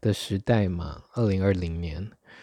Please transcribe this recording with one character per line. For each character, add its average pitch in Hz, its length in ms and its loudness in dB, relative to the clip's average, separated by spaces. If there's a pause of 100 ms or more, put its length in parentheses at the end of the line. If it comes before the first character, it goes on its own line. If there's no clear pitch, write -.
的 107 120 2
时 - 260 -4
代 104 300 2
嘛， 85 340 -6 (120)
二 117 140 2
零 95 140 2
二 98 100 6
零 85 280 -2
年， 85 280 -6 (340)